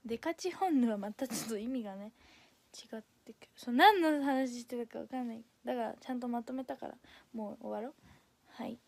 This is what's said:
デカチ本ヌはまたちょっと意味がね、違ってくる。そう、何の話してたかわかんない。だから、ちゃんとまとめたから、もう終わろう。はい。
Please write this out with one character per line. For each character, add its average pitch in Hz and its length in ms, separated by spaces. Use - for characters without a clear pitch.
デ 226 140
カ 330 160
チ 359 160
本 339 300
ヌ 233 100
は 208 80
ま 202 120
た 262 160
ち 190 180
ょ - 20
っ - 20
と 220 80
意 214 80
味 254 160
が 196 140
ね、 208 160
違 - 200
っ 220 60
て - 80
く - 80
る。 - 140
そ - 160
う、 - 20
何 381 280
の 302 220
話 262 360
し 233 60
て 240 200
た - 80
か - 60
わ 226 80
か 254 160
ん 240 40
な 226 60
い。 226 100
だ 240 100
か 247 80
ら、 220 180
ち - 80
ゃ 262 60
ん 247 60
と 247 80
ま 240 160
と 254 100
め 262 100
た 262 140
か - 120
ら、 - 60
も 220 260
う 214 80
終 - 40
わ 208 100
ろ 254 80
う。 311 40
は - 180
い。 233 100